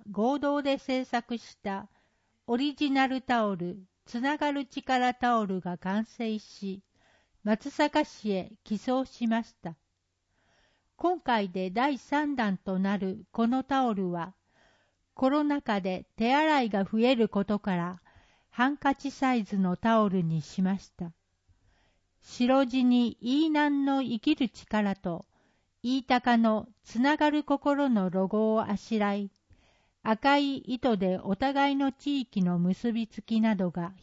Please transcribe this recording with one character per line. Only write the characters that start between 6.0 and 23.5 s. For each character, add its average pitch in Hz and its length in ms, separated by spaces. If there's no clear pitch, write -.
成 220 340
し、 196 420
松 220 240
阪 302 340
市 214 300
へ 185 180
寄 214 140
贈 254 260
し 240 240
ま 226 160
し - 180
た。 165 140
今 349 240
回 214 300
で 185 200
第 247 280
三 294 360
弾 214 220
と 190 240
な 196 180
る 190 320
こ 226 160
の 262 160
タ 269 240
オ 226 80
ル 185 160
は、 175 240
コ 262 140
ロ 294 160
ナ 285 160
禍 202 220
で 185 240
手 233 180
洗 302 280
い 233 80
が 196 120
増 220 180
え 247 140
る 226 140
こ 202 160
と 208 140
か 190 180
ら、 175 240
ハ 247 220
ン 294 80
カ 277 160
チ 277 160
サ 262 240
イ 226 100
ズ 196 140
の 180 180
タ 226 260
オ 208 60
ル 185 140
に 160 180
し - 220
ま 190 160
し - 160
た。 170 180
白 262 420
地 254 200
に 247 360
飯 285 300